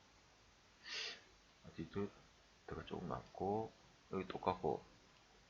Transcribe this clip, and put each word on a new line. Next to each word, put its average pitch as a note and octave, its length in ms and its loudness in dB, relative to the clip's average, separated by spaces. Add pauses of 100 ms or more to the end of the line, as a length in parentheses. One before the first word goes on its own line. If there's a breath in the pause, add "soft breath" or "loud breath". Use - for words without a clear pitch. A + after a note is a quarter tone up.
(1800 loud breath)
디트, G2 340 -2 (600)
제가 D#2+ 160 -4
조금 E2 240 -4
낮고, G2+ 600 2 (400)
여기 F#2 160 2
똑같고, - 560 2 (680)